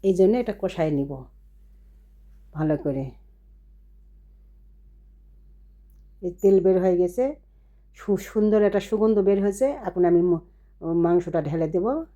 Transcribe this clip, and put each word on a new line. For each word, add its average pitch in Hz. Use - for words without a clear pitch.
এই 196
জন্য 190
এটা 233
কষায় 170
নিব 139
ভালো 156
করে। 135
এই 180
তেল 196
বের 185
হয়ে 180
গেছে, 240
সু-, 202
সুন্দর 214
একটা 202
সুগন্ধ 214
বের 196
হয়েছে। 202
এখন 220
আমি 175
ম-, 175
মাংসটা 170
ঢেলে 160
দেব 226